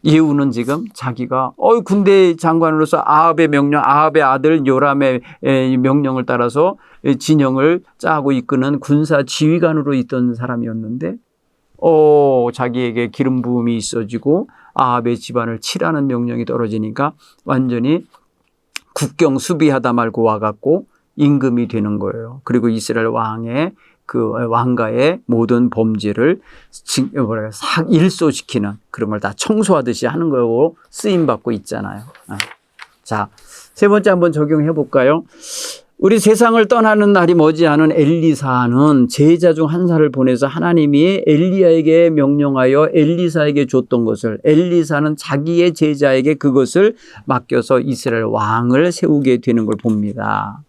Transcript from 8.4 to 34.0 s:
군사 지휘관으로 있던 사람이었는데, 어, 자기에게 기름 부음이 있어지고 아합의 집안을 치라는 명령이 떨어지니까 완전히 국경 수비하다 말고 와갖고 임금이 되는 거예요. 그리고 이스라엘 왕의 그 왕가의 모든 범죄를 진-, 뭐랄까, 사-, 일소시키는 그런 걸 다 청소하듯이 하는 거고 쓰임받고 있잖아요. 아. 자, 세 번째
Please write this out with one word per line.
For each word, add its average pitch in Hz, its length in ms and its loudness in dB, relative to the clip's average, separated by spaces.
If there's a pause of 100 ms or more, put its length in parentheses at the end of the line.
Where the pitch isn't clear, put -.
군사 147 440 0
지휘관으로 151 720 -2
있던 123 400 -4
사람이었는데, 117 800 -8 (600)
어, 147 760 4
자기에게 120 560 -4
기름 131 320 -2
부음이 120 340 -2
있어지고 117 720 -4 (280)
아합의 120 420 0
집안을 117 420 -6
치라는 160 480 -4
명령이 120 380 -4
떨어지니까 117 680 -6 (300)
완전히 131 640 -2 (880)
국경 143 460 -2
수비하다 139 520 0
말고 117 320 -2
와갖고 110 640 -2 (320)
임금이 135 500 0
되는 104 320 -4
거예요. 113 440 -8
그리고 120 260 0
이스라엘 113 380 -4
왕의 117 680 -6 (320)
그 113 260 -4
왕가의 120 960 -2
모든 120 440 0
범죄를 110 680 -2 (300)
진-, - 440 -6
뭐랄까, 110 380 -4
사-, - 380 -6
일소시키는 151 840 0 (180)
그런 107 180 -6
걸 107 100 -6
다 101 140 -6
청소하듯이 165 720 -2
하는 156 240 -2
거고 127 480 0 (120)
쓰임받고 156 640 -2
있잖아요. 101 480 -10 (260)
아. 101 100 -14 (680)
자, 104 260 -6 (440)
세 202 140 2
번째 202 220 4